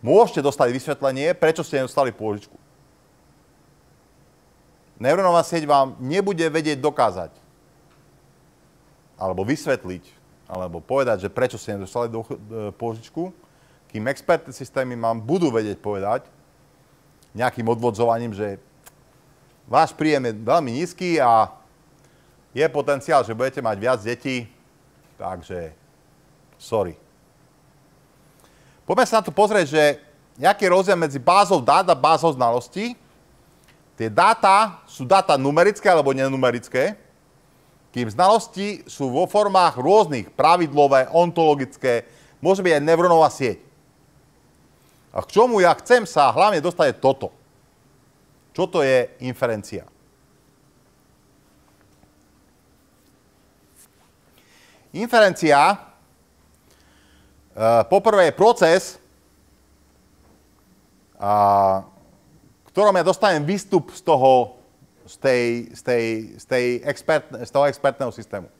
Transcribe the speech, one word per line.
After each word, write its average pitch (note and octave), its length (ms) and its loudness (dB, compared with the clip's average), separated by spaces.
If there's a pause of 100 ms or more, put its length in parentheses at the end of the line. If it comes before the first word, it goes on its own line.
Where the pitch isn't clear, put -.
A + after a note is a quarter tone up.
môžete E3+ 400 4
dostať C#3 240 0
vysvetlenie, C3+ 640 -4
prečo D#3+ 320 -2
ste C#3 160 -4
nedostali B2+ 320 -2
pôžičku. G#2 400 -10 (2500)
Neurónová E3+ 400 2
sieť D#3+ 240 -4
vám C#3 360 2
nebude E3 440 -4
vedieť D3+ 360 -4
dokázať, A2 520 -2 (1800)
alebo F#2 280 -6
vysvetliť, A#2 600 -6 (440)
alebo F2+ 320 -12
povedať, A#2+ 440 -4
že F#2+ 80 -10
prečo B2 240 -4
ste G#2 200 -12
nedostali A#2 320 -8
do-, A2+ 160 -10
e, G#2+ 480 -12
pôžičku, A#2 560 -12 (600)
kým A2 200 -10
expertné D#3+ 440 -4
systémy B2+ 400 -10
vám A2+ 240 -4
budú D3 320 -2
vedieť G#2+ 320 -4
povedať G#2 480 -6 (1040)
nejakým A#2+ 320 -4
odvodzovaním, A#2 680 -2
že G2 280 -8 (1040)
váš D3 260 0
príjem C#3+ 380 -2
je - 20 -8
veľmi B2 380 -2 (100)
nízky F3 400 -4
a A2+ 300 2 (1040)
je C#3 160 0
potenciál, C#3+ 500 -2
že A2+ 160 -6
budete C3 240 -4
mať A2 160 -4
viac A#2+ 240 -2
detí, A#2+ 480 -8 (720)
takže F2+ 520 -12 (840)
sorry. F#2 400 -6 (1900)
Poďme A3+ 160 2
sa A3+ 160 2
na - 80 -8
to D#3+ 80 -8
pozrieť, G3 320 2
že D3+ 160 2 (560)
aký F#3+ 240 2
je F#3 80 4
rozdiel F#3 240 2
medzi D3+ 240 -4
bázou F3+ 400 4
dát C#3+ 240 2
a F3 120 2
bázou D#3 360 2
znalostí. B2+ 640 -4 (1040)
Tie A2+ 80 -4
dáta F#3+ 800 4
sú - 160 -14
dáta F#3 320 2
numerické E3 560 0
alebo C#3 240 2
nenumerické, C3 800 -2 (960)
kým B2 160 -6
znalosti F#3+ 800 -2
sú C3+ 240 -8
vo E3 160 -2
formách F#3+ 480 2
rôznych, D3 560 0
pravidlové, C#3+ 800 2
ontologické, D3+ 960 0 (320)
môže F#3+ 240 0
byť E3 160 0
aj C#3+ 80 -6
neurónová E3 400 4
sieť. B2 320 -4 (1500)
A - 140 -8
k - 100 -20
čomu A#3 240 2
ja F3 160 4
chcem A#3+ 320 0
sa C#3 240 2
hlavne E3+ 320 0
dostať D#3 300 0
je - 80 -14
toto. C3+ 260 0 (1300)
Čo F#3 160 -4
to F3 160 -2
je B2+ 240 2 (160)
inferencia? A2+ 600 -6 (4000)
Inferencia, F#3 840 2 (1800)
eh, A2+ 320 4
poprvé G3 400 4
je C3 80 -8
proces, F#3 440 4 (2250)
a, G2+ 640 2 (840)
v - 40 -20
ktorom G3+ 240 2
ja F3+ 80 2
dostanem F3 400 0
výstup F#3 480 -2
z - 160 -20
toho, C3 480 4 (520)
z - 120 -20
tej, B2 260 0 (300)
z - 80 -20
tej, A#2+ 240 -2 (320)
z - 80 -20
tej B2 200 -2 (200)
expert-, D3 480 -4
z A#2+ 160 -14
toho C#3+ 160 0
expertného C3+ 480 -4
systému. G2+ 320 -14 (140)